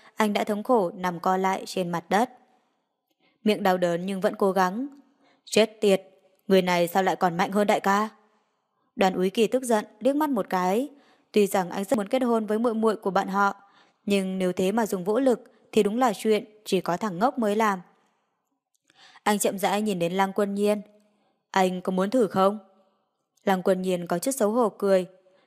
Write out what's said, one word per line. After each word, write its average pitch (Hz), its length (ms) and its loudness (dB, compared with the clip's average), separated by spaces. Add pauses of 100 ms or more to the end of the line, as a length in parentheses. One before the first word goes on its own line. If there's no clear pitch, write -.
(140)
anh 214 180 0
đã 208 120 -2
thống 214 180 -4
khổ 220 320 2
nằm 180 260 -6
co 185 160 2
lại 190 300 -2
trên 175 260 -6
mặt 170 160 -4
đất. 220 220 0 (1120)
Miệng 208 180 0
đau 185 160 2
đớn 175 280 -2
nhưng 190 140 -6
vẫn 202 160 -2
cố 196 160 2
gắng. 190 340 -2 (580)
"Chết 220 360 0
tiệt, 196 220 4 (440)
người 190 160 4
này 175 260 0
sao 196 140 0
lại 185 140 0
còn 175 200 0
mạnh 190 160 0
hơn 208 140 2
đại 214 140 2
ca?" 202 280 0 (880)
Đoàn 190 180 2
Úy 185 160 0
Kỳ 220 160 2
tức 254 160 -2
giận 233 220 0 (160)
liếc 269 160 2
mắt 302 140 0
một 208 200 -4
cái. 185 380 0 (440)
Tuy 208 140 4
rằng 185 240 -2
anh 202 140 -6
rất 233 120 0
muốn 202 120 -4
kết 254 140 -2
hôn 233 240 0
với 214 120 -2
muội 233 160 -2
muội 220 220 0
của - 140 -4
bạn 196 180 0
họ, 196 260 2 (520)
nhưng 190 320 -2
nếu 185 140 0
thế 185 200 0
mà 220 140 0
dùng 185 180 -6
vũ 214 140 0
lực 262 340 0 (200)
thì 214 100 4
đúng 208 160 0
là 254 140 2
chuyện 208 320 0 (200)
chỉ 185 160 0
có 170 160 -4
thằng 180 220 -6
ngốc 262 200 0
mới 208 180 0
làm. 208 240 0 (1400)
Anh 208 160 0
chậm 196 200 -2
rãi 196 240 0
nhìn 208 160 -2
đến 170 140 -2
Lăng 190 200 0
Quân 202 220 -2
Nhiên. 208 280 0 (680)
"Anh 185 320 0
có 190 100 -4
muốn 190 180 -2
thử 240 160 2
không?" 196 320 2 (840)
Lăng 190 180 0
Quân 185 200 0
Nhiên 180 240 -4
có 175 120 -2
chút 262 120 -2
xấu 226 200 0
hổ 226 180 0
cười. 190 380 0 (400)